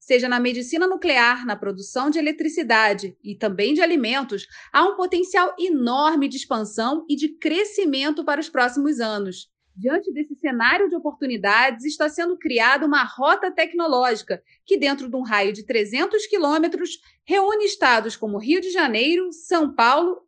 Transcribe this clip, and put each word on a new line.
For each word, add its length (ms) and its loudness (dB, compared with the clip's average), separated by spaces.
Seja 280 2
na 120 0
medicina 480 0
nuclear, 580 0
na 80 -4
produção 560 -4
de 80 0
eletricidade 1040 0
e 140 -12
também 380 0
de 60 2
alimentos, 680 0
há 120 6
um 120 2
potencial 600 0
enorme 720 2
de 80 -8
expansão 720 -4
e 60 0
de 140 -2
crescimento 960 -2
para 160 0
os 80 -8
próximos 500 0
anos. 500 -6
Diante 360 -2
desse 220 -6
cenário 540 2
de 80 -2
oportunidades, 880 0
está 240 -2
sendo 280 -2
criada 480 2
uma 200 2
rota 440 0
tecnológica 920 0
que, 100 4
dentro 320 -2
de 60 -6
um 80 -4
raio 300 0
de 120 -12
trezentos 600 -2
quilômetros, 720 0
reúne 400 2
estados 520 2
como 220 -6
Rio 220 0
de 120 -6
Janeiro, 600 0
São 400 0
Paulo, 560 2